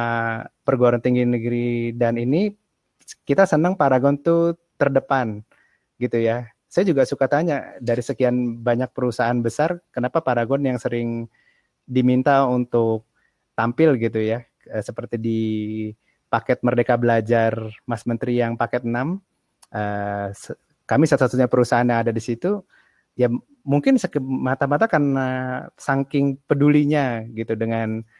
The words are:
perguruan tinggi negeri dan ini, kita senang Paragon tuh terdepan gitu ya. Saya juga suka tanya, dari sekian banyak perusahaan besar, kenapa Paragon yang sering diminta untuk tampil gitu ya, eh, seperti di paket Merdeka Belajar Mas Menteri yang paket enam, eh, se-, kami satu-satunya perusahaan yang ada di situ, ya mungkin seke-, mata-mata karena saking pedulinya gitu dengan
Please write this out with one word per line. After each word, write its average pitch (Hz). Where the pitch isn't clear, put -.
perguruan 120
tinggi 123
negeri 120
dan 117
ini, 156
kita 139
senang 175
Paragon 139
tuh 170
terdepan 131
gitu 120
ya. 113
Saya 196
juga 135
suka 131
tanya, 143
dari 120
sekian 123
banyak 120
perusahaan 123
besar, 147
kenapa 123
Paragon 135
yang 127
sering 117
diminta 127
untuk 117
tampil 120
gitu 113
ya, 110
eh, 110
seperti 113
di 113
paket -
Merdeka 120
Belajar 113
Mas 120
Menteri 120
yang 117
paket 120
enam, 127
eh, 101
se-, -
kami 127
satu-satunya 131
perusahaan 123
yang 120
ada 113
di 110
situ, 175
ya 120
mungkin 147
seke-, -
mata-mata 135
karena 131
saking 139
pedulinya 143
gitu 113
dengan 113